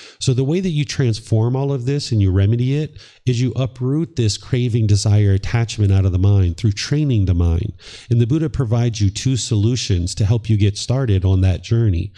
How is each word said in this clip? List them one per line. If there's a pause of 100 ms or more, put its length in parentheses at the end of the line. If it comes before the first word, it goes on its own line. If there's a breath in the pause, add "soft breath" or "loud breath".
(200 loud breath)
So
the
way
that
you
transform
all
of
this
and
you
remedy
it (260 loud breath)
is
you
uproot
this
craving,
desire,
attachment
out
of
the
mind
through
training
the
mind. (360 loud breath)
And
the
Buddha
provides
you
two
solutions
to
help
you
get
started
on
that
journey.